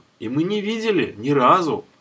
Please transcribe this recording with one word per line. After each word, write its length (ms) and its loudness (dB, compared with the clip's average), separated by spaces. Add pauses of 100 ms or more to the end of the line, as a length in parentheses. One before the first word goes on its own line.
(200)
И 80 -8
мы 140 -2
не 180 -2
видели 580 -2
ни 120 -4
разу. 540 2 (160)